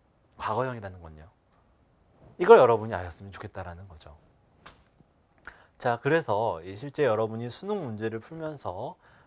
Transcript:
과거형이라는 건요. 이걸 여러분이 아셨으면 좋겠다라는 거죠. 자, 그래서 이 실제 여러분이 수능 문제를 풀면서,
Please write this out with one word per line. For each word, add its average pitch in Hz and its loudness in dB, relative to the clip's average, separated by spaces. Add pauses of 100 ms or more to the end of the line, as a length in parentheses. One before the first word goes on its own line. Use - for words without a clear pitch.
(360)
과거형이라는 110 -6
건요. 78 -20 (1120)
이걸 202 10
여러분이 113 4
아셨으면 90 -10
좋겠다라는 92 -14
거죠. 80 -20 (1600)
자, 117 0
그래서 110 0
이 95 -14
실제 143 -4
여러분이 113 -2
수능 196 -8
문제를 110 -6
풀면서, 151 -12 (300)